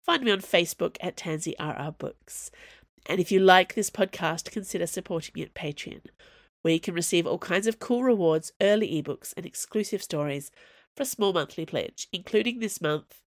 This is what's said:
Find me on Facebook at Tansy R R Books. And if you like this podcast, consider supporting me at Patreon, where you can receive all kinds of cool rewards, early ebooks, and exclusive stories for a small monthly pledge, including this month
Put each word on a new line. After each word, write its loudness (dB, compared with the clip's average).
Find 0
me 2
on 2
Facebook 0
at -8
Tansy -6
R -6
R -8
Books. -12
And 0
if 0
you 6
like 8
this 0
podcast, -2
consider -4
supporting -8
me -8
at -12
Patreon, -10
where 4
you 4
can -6
receive 2
all 0
kinds -2
of 0
cool 0
rewards, 4
early 4
ebooks, -8
and -10
exclusive -4
stories -4
for -6
a -2
small 0
monthly -2
pledge, -6
including 0
this -4
month -4